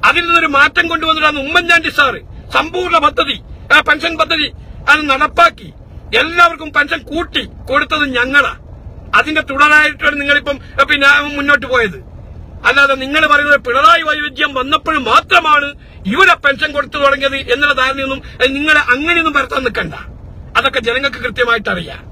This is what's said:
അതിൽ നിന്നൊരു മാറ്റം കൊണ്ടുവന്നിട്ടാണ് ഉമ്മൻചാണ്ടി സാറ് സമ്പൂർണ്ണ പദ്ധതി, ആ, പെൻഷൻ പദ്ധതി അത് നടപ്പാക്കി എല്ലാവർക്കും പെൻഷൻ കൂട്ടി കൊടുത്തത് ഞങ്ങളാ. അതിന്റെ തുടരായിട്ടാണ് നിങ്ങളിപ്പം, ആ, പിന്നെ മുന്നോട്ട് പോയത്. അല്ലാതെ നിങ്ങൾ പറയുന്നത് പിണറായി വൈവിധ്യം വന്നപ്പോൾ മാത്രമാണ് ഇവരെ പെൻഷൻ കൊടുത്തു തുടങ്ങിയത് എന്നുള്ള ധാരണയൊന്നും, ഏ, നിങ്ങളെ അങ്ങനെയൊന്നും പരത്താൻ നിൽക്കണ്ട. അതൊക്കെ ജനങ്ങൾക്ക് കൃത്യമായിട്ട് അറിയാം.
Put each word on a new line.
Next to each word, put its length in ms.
അതിൽ 180
നിന്നൊരു 220
മാറ്റം 420
കൊണ്ടുവന്നിട്ടാണ് 500
ഉമ്മൻചാണ്ടി 500
സാറ് 640
സമ്പൂർണ്ണ 460
പദ്ധതി, 420
ആ, 60
പെൻഷൻ 360
പദ്ധതി 360
അത് 200
നടപ്പാക്കി 640
എല്ലാവർക്കും 560
പെൻഷൻ 260
കൂട്ടി 460
കൊടുത്തത് 600
ഞങ്ങളാ. 540
അതിന്റെ 260
തുടരായിട്ടാണ് 800
നിങ്ങളിപ്പം, 380
ആ, 40
പിന്നെ 360
മുന്നോട്ട് 460
പോയത്. 500
അല്ലാതെ 280
നിങ്ങൾ 320
പറയുന്നത് 340
പിണറായി 420
വൈവിധ്യം 520
വന്നപ്പോൾ 440
മാത്രമാണ് 760
ഇവരെ 280
പെൻഷൻ 380
കൊടുത്തു 260
തുടങ്ങിയത് 380
എന്നുള്ള 380
ധാരണയൊന്നും, 480
ഏ, 40
നിങ്ങളെ 340
അങ്ങനെയൊന്നും 540
പരത്താൻ 300
നിൽക്കണ്ട. 300
അതൊക്കെ 220
ജനങ്ങൾക്ക് 360
കൃത്യമായിട്ട് 520
അറിയാം. 300